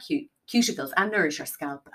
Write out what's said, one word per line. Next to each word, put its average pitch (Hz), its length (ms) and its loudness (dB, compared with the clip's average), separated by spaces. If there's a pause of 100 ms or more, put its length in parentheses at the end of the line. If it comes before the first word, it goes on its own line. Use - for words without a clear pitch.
cu-, - 200 -2 (220)
cuticles 226 480 2
and 202 140 4
nourish 175 300 2
our - 60 -10
scalp - 480 -8